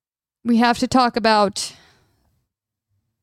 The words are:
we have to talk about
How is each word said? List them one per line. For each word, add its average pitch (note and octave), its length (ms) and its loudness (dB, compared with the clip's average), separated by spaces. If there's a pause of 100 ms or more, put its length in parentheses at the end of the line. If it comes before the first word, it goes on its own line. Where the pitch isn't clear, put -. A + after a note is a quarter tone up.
(420)
we A#3 140 0
have A#3 220 2
to B3+ 100 -4
talk B3 280 0
about G#3+ 580 0 (1500)